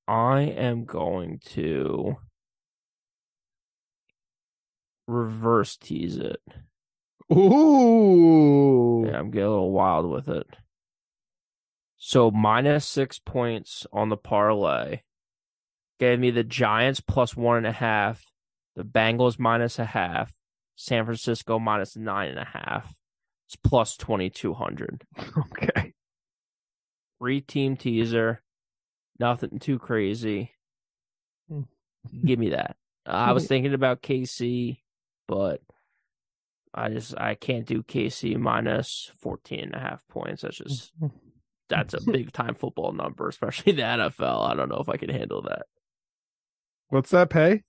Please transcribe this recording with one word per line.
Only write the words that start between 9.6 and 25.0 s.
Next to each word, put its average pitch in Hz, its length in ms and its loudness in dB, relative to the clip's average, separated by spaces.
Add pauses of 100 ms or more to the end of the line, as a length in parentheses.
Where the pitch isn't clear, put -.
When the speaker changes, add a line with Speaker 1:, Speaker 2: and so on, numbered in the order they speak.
Speaker 1:
wild 87 380 2
with 73 180 -6
it. 73 180 -4 (1500)
So 120 340 4
minus 117 560 2
six - 320 -4
points - 720 -6
on 104 160 0
the 107 80 -2
parlay 101 840 0 (1000)
gave 123 180 4
me 123 120 2
the 117 140 0
Giants 120 560 0
plus - 360 -2
one 120 220 2
and 113 80 -2
a 113 60 -2
half, 107 520 -2 (500)
the 98 100 -12
Bengals 117 540 0
minus 117 400 0
a 120 60 -4
half, 90 500 -4 (400)
San 117 300 -4
Francisco 113 540 -4
minus 107 380 -4
nine 101 340 -6
and 64 80 -10
a - 140 -10
half. - 420 -10 (520)
It's - 100 -18
plus - 400 0
twenty-two 95 580 -4
hundred. - 500 -10 (120)